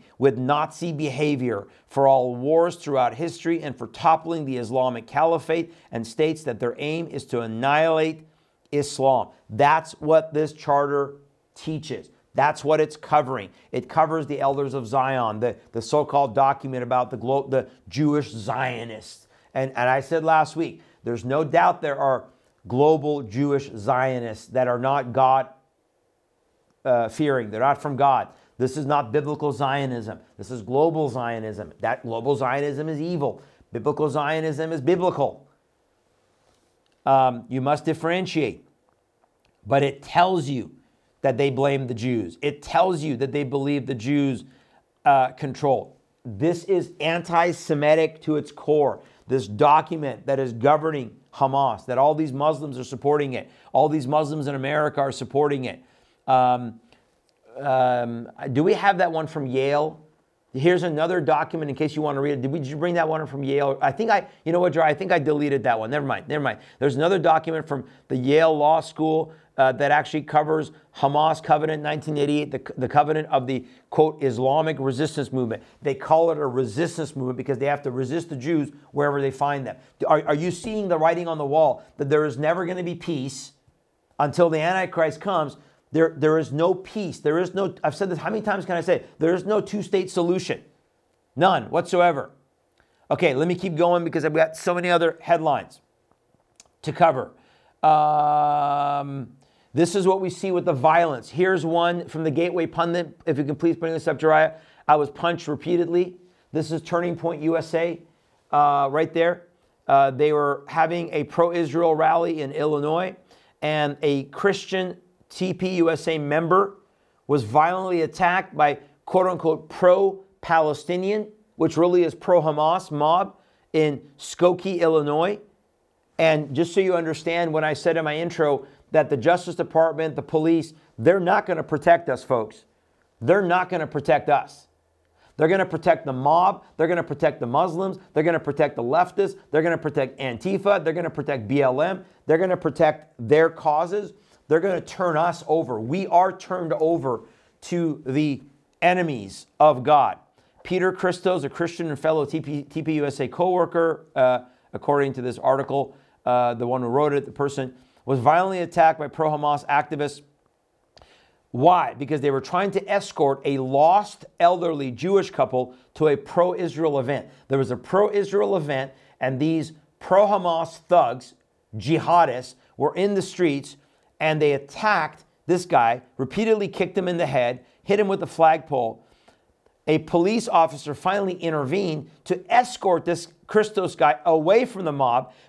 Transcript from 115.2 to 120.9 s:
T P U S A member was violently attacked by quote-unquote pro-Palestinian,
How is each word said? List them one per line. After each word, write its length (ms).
T 240
P 220
U 160
S 160
A 100
member 640
was 160
violently 580
attacked 560
by 220
quote-unquote 640
pro-Palestinian, 1600